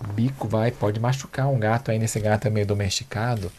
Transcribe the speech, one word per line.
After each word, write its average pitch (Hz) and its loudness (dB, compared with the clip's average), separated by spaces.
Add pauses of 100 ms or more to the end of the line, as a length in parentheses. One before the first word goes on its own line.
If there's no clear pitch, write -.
(120)
bico, 120 0
vai, 110 2
pode 107 -2
machucar 131 -2
um 139 2
gato 113 2
ainda. 110 2
Esse 110 -2
gato 107 2
é 107 2
meio 107 2
domesticado, 104 -2